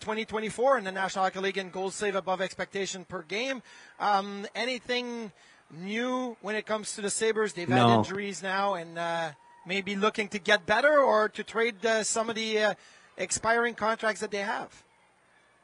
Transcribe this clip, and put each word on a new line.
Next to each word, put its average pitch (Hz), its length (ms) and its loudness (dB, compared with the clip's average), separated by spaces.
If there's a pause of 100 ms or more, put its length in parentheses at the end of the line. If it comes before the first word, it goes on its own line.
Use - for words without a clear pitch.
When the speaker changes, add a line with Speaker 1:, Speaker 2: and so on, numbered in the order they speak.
Speaker 1:
twenty 220 240 -4
twenty-four 220 540 2
in 220 60 -4
the 190 80 -4
National 190 320 -2
Hockey 190 160 -2
League 196 180 -2
in 190 120 -4
goals 185 240 -4
save 202 200 -2
above 185 260 -2
expectation 185 640 -6
per 180 180 -10
game. 226 400 -4 (380)
Um, 202 540 0
anything 240 800 -4 (380)
new 233 720 -4
when 208 160 -4
it 208 80 -4
comes 214 300 -4
to 214 80 -8
the 196 80 -2
Sabres? 220 420 0
They've 175 160 -6
had 127 100 4
Speaker 2:
No. 117 200 8
Speaker 1:
injuries 190 440 -2
now 196 320 0
and, 170 240 -8
uh, 170 320 -2 (360)
maybe 196 300 -2
looking 208 320 2
to 214 100 -6
get 208 280 2
better 269 340 6
or 214 300 6
to 214 120 -8
trade, 208 440 -2
uh, 220 180 2
some 226 240 0
of 220 80 -4
the, 220 260 0
uh, 208 120 4 (420)
expiring 233 580 0
contracts 220 460 0
that 208 100 -4
they 202 120 -2
have. 240 400 -8 (800)